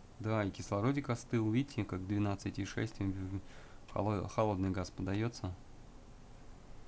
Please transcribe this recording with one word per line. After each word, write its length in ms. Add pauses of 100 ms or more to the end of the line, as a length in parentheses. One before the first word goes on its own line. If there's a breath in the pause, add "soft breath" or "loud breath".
(200)
Да, 240
и 60
кислородик 640
остыл, 400
видите, 320
как 240
двенадцать 500
и 80
шесть, 340
им 120
в-, 840
холо-, 360
холодный 420
газ 180
подаётся. 640 (1300)